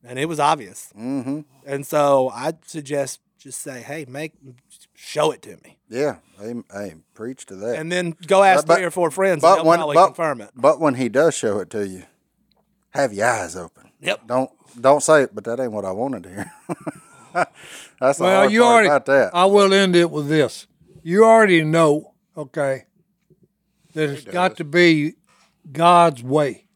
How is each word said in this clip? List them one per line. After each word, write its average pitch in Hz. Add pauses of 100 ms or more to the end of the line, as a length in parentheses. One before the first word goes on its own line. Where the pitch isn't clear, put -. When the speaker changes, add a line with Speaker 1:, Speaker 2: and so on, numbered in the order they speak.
Speaker 1:
and 123
it 143
was 160
obvious. 143
Speaker 2:
Mm-hmm. 135 (240)
Speaker 1:
And 139
so 139
I 139 (120)
suggest 143 (180)
just -
say, 131
"Hey, 143
make, 147 (640)
show 151
it 127
to 101
me." - (100)
Speaker 2:
Yeah, 123 (240)
hey, 113 (180)
hey, 98 (200)
preach 120
to 95
that. 107
Speaker 1:
And 160
then 175 (100)
go 190
ask 190
Speaker 2:
But, 165
Speaker 1:
three 185
or 170
four 170
friends, 190
Speaker 2:
but 160
Speaker 1:
and 196
they'll 165
Speaker 2:
when, 170
Speaker 1:
probably 151
Speaker 2:
but, 180
Speaker 1:
confirm 151
it. 101
Speaker 2:
but 131
when 147
he 123
does 143
show 104
it 90
to 104
you, 92 (880)
have 135
your 104
eyes 104
open. -
Speaker 1:
Yep. -
Speaker 2:
Don't, 127 (300)
don't 135
say 156
it, -
"But 104
that 120
ain't 127
what 104
I 95
wanted 110
to 92
hear." 101 (800)
<laughs> 175 (540)
That's 135
the -
Speaker 3:
Well, 190
Speaker 2:
hard 202
Speaker 3:
you 226
Speaker 2:
part 240
Speaker 3:
already, 220
Speaker 2:
about 143
that. 131
Speaker 3:
I 175
will 196
end 190
it 170
with 147
this. 147 (380)
You 185
already 220
know, 156 (220)
okay, 139 (1080)
that 156
Speaker 4:
He 139
Speaker 3:
it's 147
got 180
Speaker 4:
does. -
Speaker 3:
to 170
be 160 (580)
God's 165
way. 135